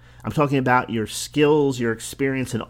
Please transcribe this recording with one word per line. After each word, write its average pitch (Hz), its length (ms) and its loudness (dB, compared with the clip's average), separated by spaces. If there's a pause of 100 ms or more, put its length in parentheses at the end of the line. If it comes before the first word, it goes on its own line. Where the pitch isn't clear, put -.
(260)
I'm 110 60 -6
talking 143 260 0
about 127 320 2
your 110 160 -2
skills, 143 760 2
your 117 100 0
experience, 131 640 -4
and 110 160 -4